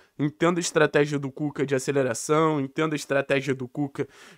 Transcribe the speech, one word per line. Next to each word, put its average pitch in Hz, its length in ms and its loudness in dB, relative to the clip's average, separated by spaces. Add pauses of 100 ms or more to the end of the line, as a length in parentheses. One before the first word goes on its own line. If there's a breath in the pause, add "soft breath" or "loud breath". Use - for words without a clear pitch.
(180 soft breath)
Entendo 165 400 0
a 170 40 -2
estratégia 147 580 2
do 139 120 -6
Cuca 147 340 -4
de 139 100 0
aceleração, 143 840 0
entendo 156 320 -2
a - 20 -2
estratégia 139 580 0
do 123 140 -4
Cuca 143 400 -4 (300 loud breath)